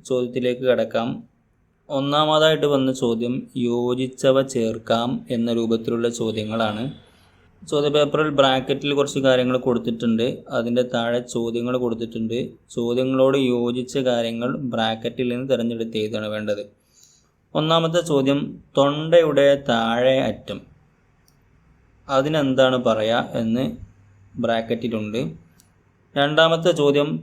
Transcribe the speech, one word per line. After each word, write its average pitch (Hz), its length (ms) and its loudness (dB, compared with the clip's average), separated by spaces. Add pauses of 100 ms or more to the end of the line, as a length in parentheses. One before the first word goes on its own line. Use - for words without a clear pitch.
ചോദ്യത്തിലേക്ക് 123 680 -2
കടക്കാം. 113 360 0 (840)
ഒന്നാമതായിട്ട് 151 840 2
വന്ന 131 160 2 (120)
ചോദ്യം 117 300 -2 (360)
യോജിച്ചവ 127 720 0
ചേർക്കാം 117 680 -2 (200)
എന്ന 117 240 -2
രൂപത്തിലുള്ള 117 560 -2
ചോദ്യങ്ങളാണ്. 110 760 -4 (800)
ചോദ്യപേപ്പറിൽ 147 680 0
ബ്രാക്കറ്റിൽ 139 640 2
കുറച്ച് 139 260 0
കാര്യങ്ങൾ 127 380 4
കൊടുത്തിട്ടുണ്ട്, 117 680 0 (260)
അതിൻ്റെ 120 320 0 (100)
താഴെ 120 260 0 (120)
ചോദ്യങ്ങൾ 120 460 -2
കൊടുത്തിട്ടുണ്ട്. 113 580 -4 (340)
ചോദ്യങ്ങളോട് 131 680 2
യോജിച്ച 123 600 0
കാര്യങ്ങൾ 120 520 -2 (240)
ബ്രാക്കറ്റിൽ 113 560 -2
നിന്ന് 123 200 -4
തിരഞ്ഞെടുത്ത് 117 480 -2
എഴുതാണ് 107 300 -4
വേണ്ടത്. 104 340 -4 (960)
ഒന്നാമത്തെ 165 460 2
ചോദ്യം 139 380 2 (380)
തൊണ്ടയുടെ 147 680 4 (220)
താഴെ 120 520 2
അറ്റം, 101 380 -6 (1500)
അതിനെന്താണ് 135 800 2
പറയുക 113 540 0
എന്ന് 113 220 0 (720)
ബ്രാക്കറ്റിലുണ്ട്. 113 840 -2 (920)
രണ്ടാമത്തെ 165 680 4
ചോദ്യം 143 280 2 (140)